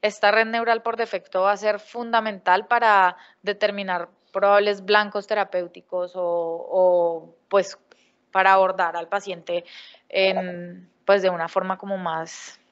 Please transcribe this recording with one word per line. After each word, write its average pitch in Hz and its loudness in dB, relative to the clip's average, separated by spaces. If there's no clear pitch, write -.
esta 208 2
red 220 2
neural 226 -2
por 226 -6
defecto 196 -4
va 196 2
a 202 -2
ser 208 -2
fundamental 220 -2
para 208 4
determinar 202 -4
probables 202 2
blancos 208 0
terapéuticos 180 -6
o, 185 -6
o, 170 0
pues, 190 0
para 190 4
abordar 185 2
al 170 -8
paciente 175 -6
en, 180 -4
pues, 196 4
de 185 2
una 170 -4
forma 190 -4
como 196 -8
más 165 -8